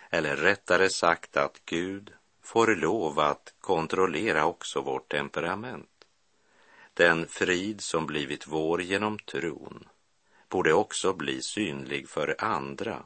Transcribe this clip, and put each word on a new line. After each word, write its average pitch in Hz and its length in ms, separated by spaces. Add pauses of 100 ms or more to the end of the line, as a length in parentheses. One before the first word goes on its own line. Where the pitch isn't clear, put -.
eller 78 260
rättare 92 540
sagt - 480
att 71 280
Gud 95 480 (280)
får 113 340
lov 80 440
att 73 400
kontrollera 85 840
också - 360
vårt 65 300
temperament. 82 960 (880)
Den 82 340
frid 95 540
som 80 240
blivit 73 420
vår 78 340
genom 104 380
tron - 680 (600)
borde 80 240
också 95 400
bli 69 280
synlig 69 680
för 73 300
andra 92 680